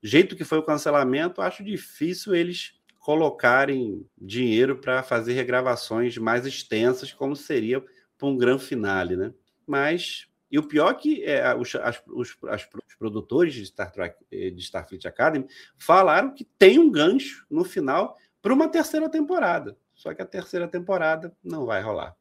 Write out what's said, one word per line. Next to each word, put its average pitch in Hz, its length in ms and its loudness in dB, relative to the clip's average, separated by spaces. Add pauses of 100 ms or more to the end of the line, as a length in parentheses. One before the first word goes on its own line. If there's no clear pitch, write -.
jeito 151 320 4
que 165 80 -8
foi 156 140 0
o 156 60 0
cancelamento, 147 760 0
acho 180 220 -6
difícil 165 720 -6
eles 175 380 -4 (260)
colocarem 135 1040 0 (140)
dinheiro 120 560 2
pra 127 260 -2
fazer 117 300 -2
regravações 123 840 -2
mais 117 280 -2
extensas, 131 680 -2
como 139 240 -6
seria 131 440 -2 (360)
pra 139 100 -4
um 139 80 0
grande 127 300 2
finale, 98 500 -2
né? 98 160 -4 (340)
Mas, 147 600 -4 (240)
e 143 80 2
o 151 40 -4
pior 151 320 2
que 294 280 -2
é, 127 320 0
os, 120 200 -6
as, 120 300 -4
os, - 320 -8 (120)
as, 107 180 -8 (180)
os - 100 -20
produtores 120 580 -2
de 110 120 -12
Star 92 240 -10
Trek, 90 280 -10 (120)
eh, 95 200 -8
de 90 120 -14
Starfleet 92 460 -12
Academy 139 380 -2 (320)
falaram 185 560 4
que - 100 -18 (160)
tem 208 180 10
um 320 140 8
gancho 180 580 0
no 160 140 0
final 165 540 -2 (240)
pra 214 120 0
uma 311 140 4
terceira 320 400 -2
temporada. 294 680 -2 (180)
Só 160 180 -10
que 170 80 -12
a 190 40 -8
terceira 175 420 -8
temporada 175 760 -2
não 165 240 -8
vai 104 160 -2
rolar. 95 400 -6